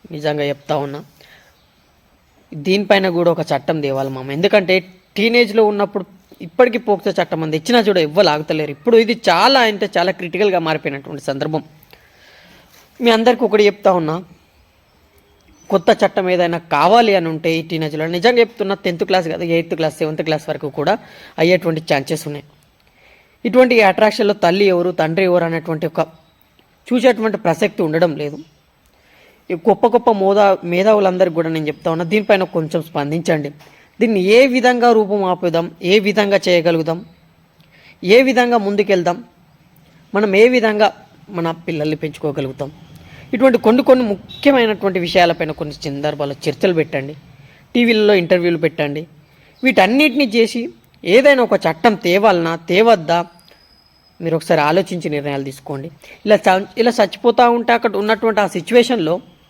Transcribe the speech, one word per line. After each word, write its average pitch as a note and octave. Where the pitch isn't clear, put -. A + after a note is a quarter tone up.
నిజంగా D3+
చెప్తా C#3+
ఉన్నా, C#3+
దీనిపైన F#3+
కూడా E3+
ఒక E3
చట్టం D#3
తేవాలి C3+
మామ. C3
ఎందుకంటే F#3
టీనేజ్లో A3
ఉన్నప్పుడు G3+
ఇప్పటికీ A#3+
పోక్సో G3+
చట్టం E3
అంది D#3
ఇచ్చినా A#3+
చూడ G3+
ఎవ్వరు D#3+
ఆగుతలేరు. D3+
ఇప్పుడు A#3
ఇది A3+
చాలా A3
అంటే G#3+
చాలా F3+
క్రిటికల్గా F3+
మారిపోయినటువంటి D#3
సందర్భం. D3
మీ A#3
అందరికీ A#3
ఒకటి G#3
చెప్తా G3+
ఉన్నా, E3+
కొత్త G3
చట్టం F#3+
ఏదైనా F3
కావాలి F#3+
అని E3
ఉంటే E3
ఈ E3
టీనేజ్లో, D#3
నిజంగా F#3+
చెప్తున్నా, G#3
టెన్త్ F3
క్లాస్ F3+
కాదు, E3+
ఎయిత్ E3
క్లాస్, D#3
సెవెంత్ D#3
క్లాస్ D#3
వరకు D3
కూడా D#3+
అయ్యేటువంటి E3+
ఛాన్సెస్ D3+
ఉన్నాయి. D3
ఇటువంటి A#3+
అట్రాక్షన్లో G#3
తల్లి G3
ఎవరు, F3+
తండ్రి E3
ఎవరు F3
అనేటువంటి E3
ఒక -
చూసేటువంటి A3
ప్రసక్తి F3
ఉండడం D#3+
లేదు. D3
ఈ -
గొప్ప G3
గొప్ప A#3
మోదా-, G3
మేధావులందరికీ F#3
కూడా D#3+
నేను D#3+
చెప్తా D3+
ఉన్నా, E3
దీనిపైన G3
కొంచెం D#3+
స్పందించండి. D3+
దీన్ని A3
ఏ A3
విధంగా B3
రూపం G#3
ఆపుదాం, E3+
ఏ F#3+
విధంగా G3+
చేయగలుగుదాం, E3
ఏ G#3
విధంగా B3
ముందుకెళ్దాం, G3
మనం G3+
ఏ A3
విధంగా A3
మన E3+
పిల్లల్ని D#3
పెంచుకోగలుగుతాం, C#3+
ఇటువంటి B3
కొన్ని A#3+
కొన్ని B3+
ముఖ్యమైనటువంటి G#3
విషయాలపైన E3+
కొన్ని D3
సందర్భాల్లో C#3+
చర్చలు F3+
పెట్టండి, D3
టీవీలలో A3
ఇంటర్వ్యూలు F3
పెట్టండి. D#3
వీటన్నిటిని A#3+
చేసి A3+
ఏదైనా B3+
ఒక A3
చట్టం F#3
తేవాలనా, F3
తేవద్దా, F3
మీరు E3
ఒకసారి D#3
ఆలోచించి E3
నిర్ణయాలు C#3+
తీసుకోండి. C#3
ఇలా G#3
చ-, F#3+
ఇలా A#3
చచ్చిపోతూ A#3
ఉంటే A#3+
అక్కడ A3+
ఉన్నటువంటి G#3+
ఆ G3+
సిచ్యువేషన్లో A3